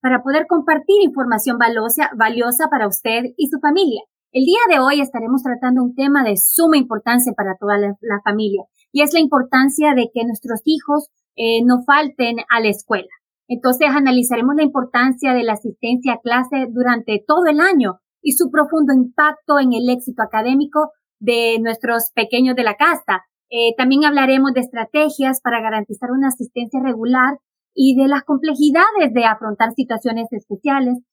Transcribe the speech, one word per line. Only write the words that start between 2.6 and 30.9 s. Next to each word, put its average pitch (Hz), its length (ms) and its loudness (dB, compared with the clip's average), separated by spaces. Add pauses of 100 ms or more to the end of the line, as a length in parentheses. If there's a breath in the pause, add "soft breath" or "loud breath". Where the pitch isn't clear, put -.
para 226 180 0
usted 233 500 -4
y 294 100 0
su 294 120 -4
familia. 302 420 0 (300)
El 262 120 2
día 349 240 2
de 302 120 4
hoy 277 200 2
estaremos 254 420 -2
tratando 254 400 0
un 247 120 -2
tema 277 300 2
de 208 120 0
suma 330 400 2
importancia 247 580 0
para 196 240 -4
toda 208 200 -2
la, 202 240 -2
la 208 200 -4
familia, 208 420 -2 (280)
y 277 80 0
es 294 140 0
la 330 60 4
importancia 269 720 2
de 233 180 0
que 233 140 -4
nuestros 226 400 -6
hijos, 294 420 -2 (280)
eh, 226 280 0
no 247 220 2
falten 269 500 0 (180)
a 233 60 0
la 220 80 2
escuela. 202 400 -4 (400)
Entonces, 254 400 0
analizaremos 254 680 2
la 311 60 2
importancia 254 680 0
de 247 100 0
la 226 120 -2
asistencia 240 580 -4
a 233 80 -6
clase 254 480 -2
durante 233 580 -2
todo 339 200 2
el 302 140 2
año 285 400 2 (200)
y 277 120 -2
su 269 180 0
profundo 294 420 2
impacto 285 680 0
en 254 140 2
el 240 160 0
éxito 247 340 -4
académico 277 680 0 (300)
de 226 400 0
nuestros 226 540 -4
pequeños 247 400 0
de 247 80 -2
la 214 140 0
casa. 294 480 -2 (260)
Eh, 233 260 0
también 269 280 2
hablaremos 269 480 2
de 254 80 0
estrategias 262 840 -4
para 233 180 -2
garantizar 220 520 -6
una 269 160 0
asistencia 247 520 -6
regular 254 580 0 (360)
y 269 260 4
de 269 60 4
las 277 160 0
complejidades 302 880 2
de 233 120 0
afrontar 220 480 -2
situaciones 226 580 -4
especiales 247 680 -4 (160)